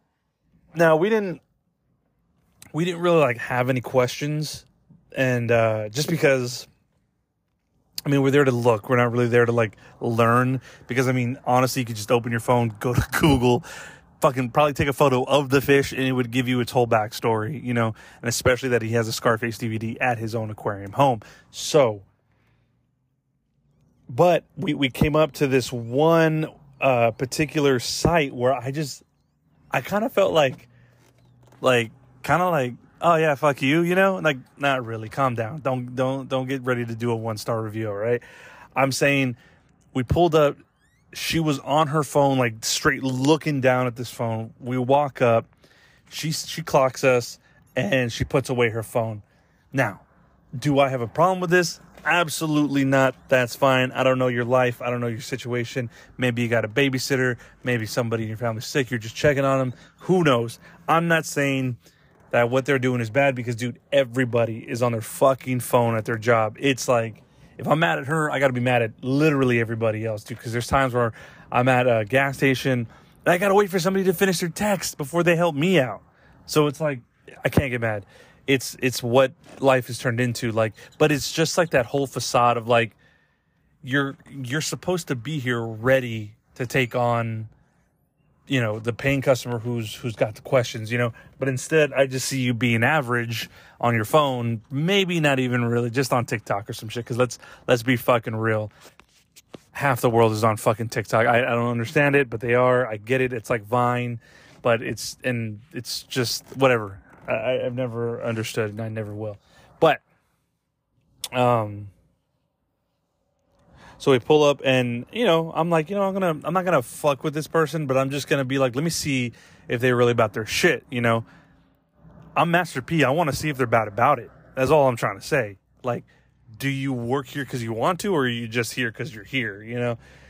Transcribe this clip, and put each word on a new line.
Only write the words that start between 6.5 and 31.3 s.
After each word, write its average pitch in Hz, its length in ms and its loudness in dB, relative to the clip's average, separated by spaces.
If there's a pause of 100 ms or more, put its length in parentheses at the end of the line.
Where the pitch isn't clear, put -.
I 147 40 -6
mean, 139 120 2
we're 135 100 2
there 143 120 6
to 131 80 4
look. 120 380 0
We're 127 80 2
not 120 160 2
really 120 160 2
there 120 160 4
to, 117 80 0
like, 113 240 0 (240)
learn. 120 580 2 (280)
Because, 127 200 0
I 127 60 0
mean, 127 320 -2
honestly, 127 380 2
you - 20 -4
could 113 100 -8
just 107 160 -4
open 120 200 0
your 113 100 -2
phone, 120 400 2
go 127 120 -2
to - 140 2
<laughs> - 120 -2
Google, 127 440 4 (560)
fucking 131 300 0
probably 147 240 2
take 143 160 -2
a 127 40 -2
photo 143 300 4
of 139 260 2
the 135 120 4
fish, 139 320 2
and 131 80 -4
it 131 100 0
would 127 180 -2
give 123 200 -2
you 123 100 0
its 117 140 -4
whole 123 120 2
backstory, 113 800 -2
you 120 100 -4
know? 113 220 0 (260)
And 120 60 -6
especially 127 420 0
that 117 120 2
he 113 80 -6
has 113 180 0
a 113 60 -6
Scarface 117 440 -2
D 117 120 -6
V 110 80 -4
D 110 240 -6
at 123 160 0
his 113 180 -8
own 110 140 -6
aquarium 101 420 -8
home. 120 300 2 (300)
So, 113 500 2 (2000)
but 165 340 4 (140)
we, 147 160 -4
we 139 160 0
came 147 260 0
up 156 180 4
to 143 140 -2
this 127 240 0
one, 156 760 2 (340)
uh, 120 300 4
particular 139 680 0
site 160 540 0
where 127 200 2
I 127 180 -6
just, 143 320 -8 (680)
I - 80 0
kinda 208 300 -4
felt 190 240 2
like, 156 340 0 (920)